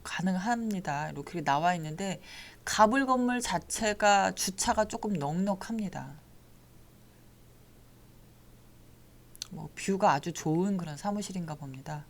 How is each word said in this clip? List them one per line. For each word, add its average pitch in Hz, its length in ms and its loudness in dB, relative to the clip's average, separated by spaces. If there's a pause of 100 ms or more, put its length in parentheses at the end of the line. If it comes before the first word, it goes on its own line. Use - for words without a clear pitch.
가능합니다. 185 1040 -2
이렇게 143 340 -8
나와 151 320 4
있는데 160 460 -6 (460)
가불 247 400 6
건물 247 340 2
자체가 202 920 4
주차가 208 520 0
조금 214 300 -4
넉넉합니다. 175 1040 -4 (3250)
뭐 160 220 -12
뷰가 190 380 2
아주 147 220 0
좋은 185 420 0
그런 156 220 -8
사무실인가 190 560 -4
봅니다. 143 560 -10